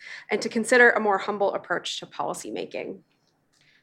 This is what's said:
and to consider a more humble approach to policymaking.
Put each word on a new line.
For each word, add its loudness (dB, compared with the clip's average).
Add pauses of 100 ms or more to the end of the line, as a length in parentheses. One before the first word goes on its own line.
(300)
and -2
to -4
consider 6
a 2
more 2
humble 0
approach -6
to -14
policymaking. -8 (840)